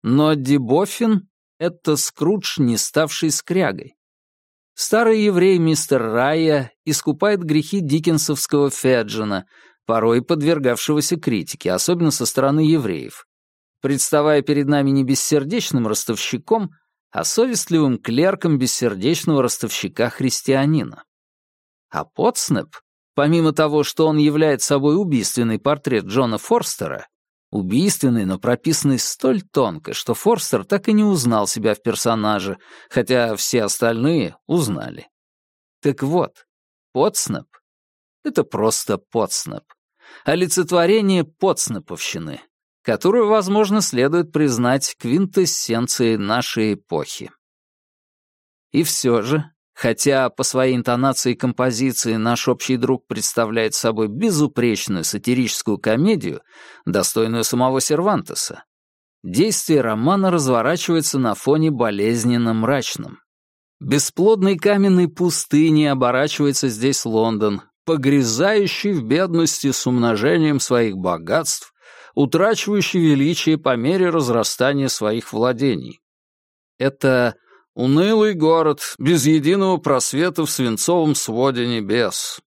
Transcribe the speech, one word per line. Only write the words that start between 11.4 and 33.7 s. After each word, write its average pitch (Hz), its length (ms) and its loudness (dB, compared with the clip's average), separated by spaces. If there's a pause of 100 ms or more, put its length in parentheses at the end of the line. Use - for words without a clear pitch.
особенно 170 400 0
со 123 140 -4
стороны 139 340 0
евреев, 120 680 0 (560)
представая 147 600 2
перед 143 260 0
нами 143 220 2
не 139 160 2
бессердечным 139 800 0
ростовщиком, 120 840 -4 (400)
а 80 120 -4
совестливым 165 720 0
клерком 160 600 0
бессердечного 127 840 0
ростовщика-христианина. 123 1600 -2 (840)
А - 140 -6
Потснеп, - 720 -2 (400)
помимо 156 380 2
того, 151 300 2
что 160 220 0
он 156 120 2
является 151 500 2
собой 147 300 2
убийственный 120 600 0
портрет 139 460 -2
Джона 110 340 0
Форстера, - 680 -4 (440)
убийственный, 113 720 0
но 92 120 -2
прописанный 123 600 0
столь 247 440 -2
тонко, 101 500 -2
что - 200 -6
Форстер 180 520 -2
так 196 240 -2
и 214 40 2
не 214 120 4
узнал 120 420 0
себя 110 260 -2
в - 80 -6
персонаже, 107 760 -2 (320)
хотя 120 480 0
все 120 260 0
остальные 117 720 0 (100)